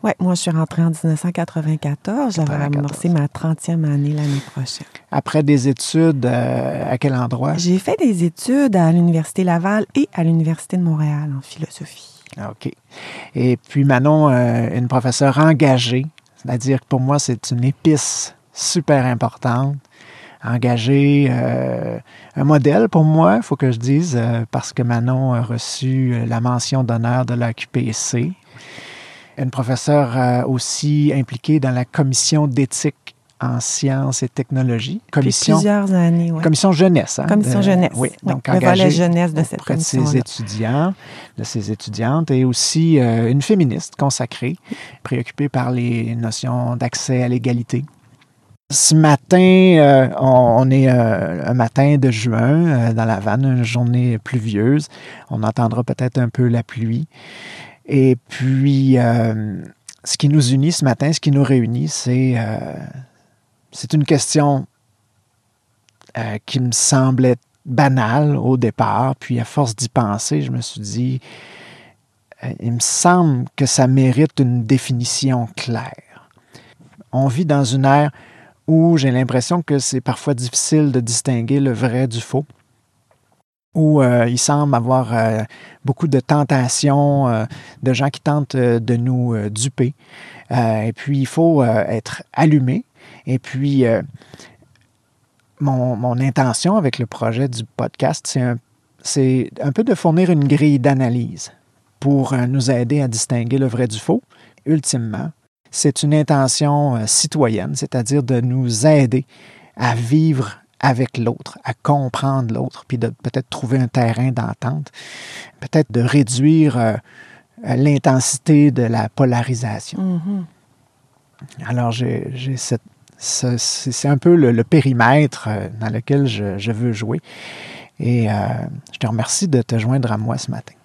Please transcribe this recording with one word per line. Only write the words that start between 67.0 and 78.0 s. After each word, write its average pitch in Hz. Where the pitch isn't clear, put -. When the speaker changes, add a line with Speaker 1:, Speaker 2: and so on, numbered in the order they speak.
Speaker 2:
banale 131
au 127
départ. 117
Puis, -
à 117
force 117
d'y 117
penser, 117
je 127
me 120
suis -
dit, 123
euh, 127
il 117
me 120
semble 160
que 143
ça 131
mérite 131
une 123
définition 123
claire. -
On 135
vit 147
dans 143
une 135
ère 139